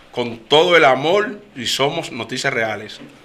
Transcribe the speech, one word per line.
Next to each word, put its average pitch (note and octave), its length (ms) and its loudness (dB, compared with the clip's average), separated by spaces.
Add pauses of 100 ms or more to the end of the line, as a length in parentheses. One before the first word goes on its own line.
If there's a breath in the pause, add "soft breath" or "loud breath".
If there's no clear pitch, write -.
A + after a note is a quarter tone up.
(140 loud breath)
con A#2+ 240 -6
todo E3+ 400 4
el D#3 80 6
amor F3 560 2 (120)
y B2 120 -10
somos D3+ 480 -4
Noticias B2+ 400 -6
Reales. G#2+ 480 -6 (240)